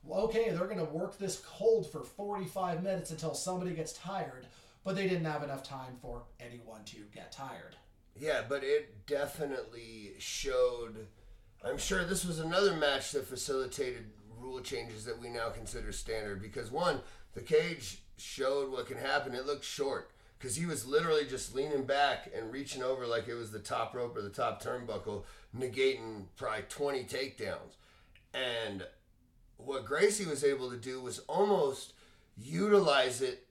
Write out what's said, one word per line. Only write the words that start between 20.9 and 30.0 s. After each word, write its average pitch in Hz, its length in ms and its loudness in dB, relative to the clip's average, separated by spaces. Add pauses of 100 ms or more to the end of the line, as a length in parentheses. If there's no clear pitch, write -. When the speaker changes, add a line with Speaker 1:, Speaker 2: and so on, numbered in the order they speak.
Speaker 2:
just 127 260 -4
leaning 135 320 2
back 139 500 4
and 113 160 -4
reaching 135 300 -6
over 131 240 0
like 117 220 0
it 120 80 -4
was 113 160 -8
the 107 80 -8
top 110 340 -2
rope 123 240 -4
or 101 60 -4
the 101 60 -6
top 113 340 -2
turnbuckle, 107 640 -4 (300)
negating 117 680 0 (100)
probably 107 340 -4
twenty 139 340 -2
takedowns. - 720 -6 (580)
And 113 520 -2 (720)
what 131 280 -4
Gracie 196 400 4